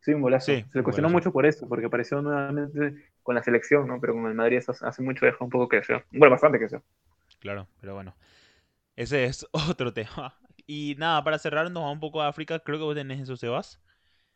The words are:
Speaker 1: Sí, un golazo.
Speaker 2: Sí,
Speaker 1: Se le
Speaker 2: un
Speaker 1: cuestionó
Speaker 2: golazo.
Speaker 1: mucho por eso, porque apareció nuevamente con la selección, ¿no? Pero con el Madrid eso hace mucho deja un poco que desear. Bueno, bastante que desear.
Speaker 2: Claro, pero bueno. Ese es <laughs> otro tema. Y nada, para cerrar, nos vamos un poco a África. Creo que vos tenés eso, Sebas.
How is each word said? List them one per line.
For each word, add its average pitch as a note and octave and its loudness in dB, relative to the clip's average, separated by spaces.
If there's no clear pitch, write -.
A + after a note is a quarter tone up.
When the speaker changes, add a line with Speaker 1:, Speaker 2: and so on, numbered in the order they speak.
Speaker 1:
Sí, D3 2
un D3 0
golazo. B2+ 2
Speaker 2:
Sí, D3 2
Speaker 1:
Se A#2+ -2
le C3+ 0
Speaker 2:
un A#2+ 0
Speaker 1:
cuestionó C#3+ 0
Speaker 2:
golazo. E3+ 2
Speaker 1:
mucho F3 2
por C#3 4
eso, B2 0
porque A#2+ -4
apareció A#2+ -2
nuevamente C#3+ -4
con B2 -2
la A#2+ 0
selección, B2+ 4
¿no? B2+ -6
Pero A#2 -2
con A2+ -4
el A2 -4
Madrid A#2 2
eso B2 -6
hace A#2+ -6
mucho C3 0
deja B2 2
un B2 -8
poco B2 2
que A2+ 4
desear. A#2 -2
Bueno, C#3 10
bastante C3 6
que A2+ 0
desear. - -8
Speaker 2:
Claro, G2 -10
pero G2 -14
bueno. F#2+ -14
Ese B2 0
es C3 -6
<laughs> - -
otro D3+ -2
tema. B2 -10
Y D3 -8
nada, D#3+ 0
para D#3 0
cerrar, D3+ -2
nos F3 -8
vamos C#3+ -4
un D3+ -10
poco D#3 -4
a D3 0
África. D#3+ -6
Creo D3+ -4
que D#3 -6
vos D3+ -2
tenés C3+ -8
eso, C3 -10
Sebas. B2 -6